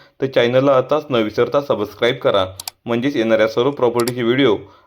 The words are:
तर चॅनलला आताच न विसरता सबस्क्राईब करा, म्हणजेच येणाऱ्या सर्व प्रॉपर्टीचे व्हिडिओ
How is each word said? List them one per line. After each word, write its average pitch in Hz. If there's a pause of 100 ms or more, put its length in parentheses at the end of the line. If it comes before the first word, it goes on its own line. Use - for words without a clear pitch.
(200)
तर 139
चॅनलला 131
आताच 139
न 127
विसरता 120
सबस्क्राईब 120
करा, 104 (400)
म्हणजेच 120
येणाऱ्या 110
सर्व 123
प्रॉपर्टीचे 120
व्हिडिओ 120 (300)